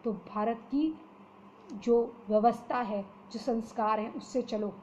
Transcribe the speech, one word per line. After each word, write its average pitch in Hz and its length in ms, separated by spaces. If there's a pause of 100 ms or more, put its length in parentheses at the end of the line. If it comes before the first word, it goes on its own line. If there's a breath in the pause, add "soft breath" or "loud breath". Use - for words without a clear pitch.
तो 226 80
भारत 214 440
की 294 380 (760)
जो 233 440 (120)
व्यवस्था 226 500
है, 202 280 (260)
जो 226 60
संस्कार 220 600
हैं, - 140
उससे 247 280
चलो। 208 300 (100)